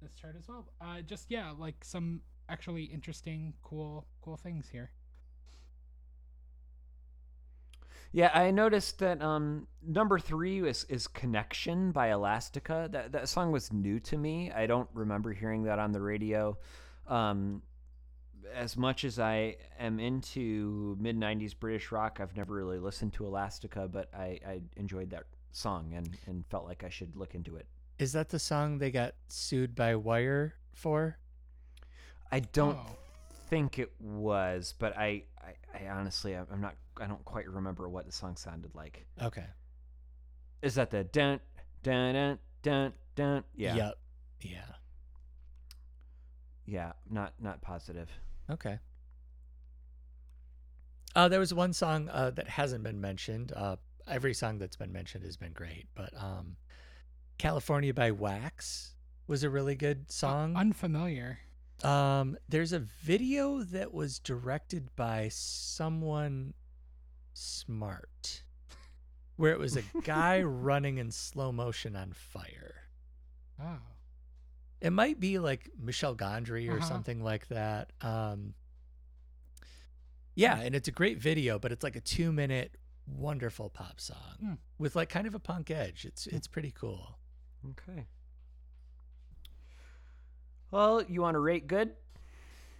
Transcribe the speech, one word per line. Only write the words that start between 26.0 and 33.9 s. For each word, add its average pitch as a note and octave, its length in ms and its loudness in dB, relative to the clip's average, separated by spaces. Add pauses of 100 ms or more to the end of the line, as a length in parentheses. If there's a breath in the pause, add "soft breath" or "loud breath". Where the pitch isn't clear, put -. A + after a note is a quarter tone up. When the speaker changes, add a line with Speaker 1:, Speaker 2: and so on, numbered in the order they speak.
Speaker 2:
and F2+ 220 -6
felt F#2 180 -4
like F2 180 -8
I F2+ 60 -8
should F2 260 -10
look F#2+ 200 -8
into E2+ 220 -8
it. - 100 -12 (320)
Speaker 3:
Is C3+ 140 2
that D#3 160 2
the D#3+ 100 0
song D3 400 2
they C3+ 100 2
got B2 240 2 (140)
sued B2+ 480 0
by A#2 200 6
Wire B2+ 600 4 (180)
for? D#3+ 460 2 (1120 soft breath)
Speaker 2:
I C3+ 80 4
don't D3 380 4
Speaker 1:
Oh. - 200 -10 (520)
Speaker 2:
think D3 280 4
it A#2+ 220 -2